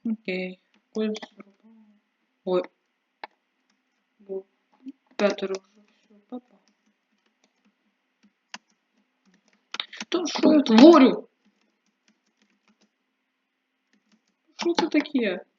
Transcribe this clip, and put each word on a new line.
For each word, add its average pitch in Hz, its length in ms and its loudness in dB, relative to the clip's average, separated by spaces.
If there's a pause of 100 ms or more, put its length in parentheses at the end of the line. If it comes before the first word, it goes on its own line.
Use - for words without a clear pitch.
Окей. 185 540 -10 (360)
Ой, 214 180 -6 (220)
зрубали. 220 500 -20 (600)
Ой. 180 180 -4 (1600)
Бо 190 260 -16 (720)
п'ятеро 196 400 -6
вже, - 260 -20 (120)
все, - 220 -20 (140)
папа. 240 280 -20 (3500)
Та 339 160 -6
що - 280 0
я 294 80 4
творю? 262 680 6 (3250)
Що 339 180 -6
це 349 140 -4
таке? 240 580 -6 (140)